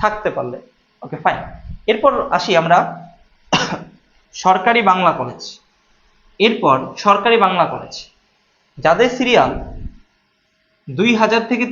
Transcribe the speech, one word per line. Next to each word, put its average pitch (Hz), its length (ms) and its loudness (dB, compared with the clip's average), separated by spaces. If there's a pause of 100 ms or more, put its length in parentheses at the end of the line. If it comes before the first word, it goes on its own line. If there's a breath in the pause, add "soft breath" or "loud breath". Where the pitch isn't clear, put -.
থাকতে 214 360 -2
পারলে। 123 220 -6 (440)
ওকে, 156 220 -12
ফাইন। 170 140 0 (480)
এরপর 220 260 2 (240)
আসি 185 200 -2
আমরা 165 220 4 (760)
<coughs> - 920 -8
সরকারি 196 360 2 (100)
বাংলা 185 300 2
কলেজ। 123 220 -8 (1000)
এরপর 196 360 2 (280)
সরকারি 208 400 4
বাংলা 180 280 2
কলেজ - 220 -12 (840)
যাদের 170 380 2
সিরিয়াল 226 340 2 (1400)
দুই 175 220 0 (100)
হাজার 226 300 2
থেকে 247 220 0